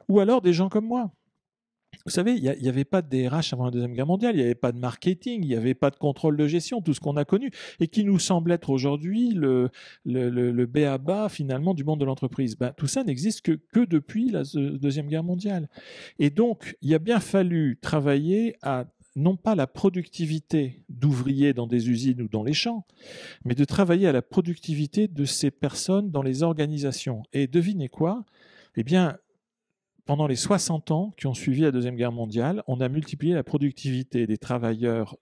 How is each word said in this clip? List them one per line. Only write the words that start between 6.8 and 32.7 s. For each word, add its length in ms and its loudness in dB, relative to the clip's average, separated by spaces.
tout 120 0
ce 80 -4
qu'on 160 -2
a 80 0
connu, 260 0
et 80 2
qui 160 0
nous 120 4
semble 360 2
être 160 -4
aujourd'hui 640 0
le, 380 2
le, 240 0
le, 240 0
le 120 2
b 120 -2
a-ba, 500 0
finalement, 460 -2
du 100 -4
monde 160 -2
de 60 2
l'entreprise. 520 -2
Ben, 200 -2
tout 100 -2
ça 160 -2
n'existe 380 -2
que, 180 0
que 80 4
depuis 480 0
la 160 -2
ze-, 340 -2
Deuxième 280 -2
Guerre 180 -4
mondiale. 420 -4
Et 120 4
donc, 520 -2
il 140 2
a 40 4
bien 200 2
fallu 640 2
travailler 800 0
à, 240 -4
non 180 2
pas 200 0
la 120 2
productivité 1200 -2
d'ouvriers 640 2
dans 140 -4
des 220 0
usines 320 0
ou 80 -4
dans 140 -2
les 100 0
champs, 320 -4
mais 100 -2
de 120 4
travailler 420 2
à 60 4
la 80 2
productivité 880 -2
de 160 -2
ces 260 -2
personnes 580 -2
dans 140 -2
les 180 0
organisations. 840 -2
Et 140 0
devinez 420 0
quoi ? 340 -2
Eh 60 0
bien, 340 2
pendant 220 0
les 80 0
soixante 560 -2
ans 240 0
qui 120 -6
ont 60 -2
suivi 280 0
la 100 4
Deuxième 240 0
Guerre 160 0
mondiale, 560 -2
on 140 -2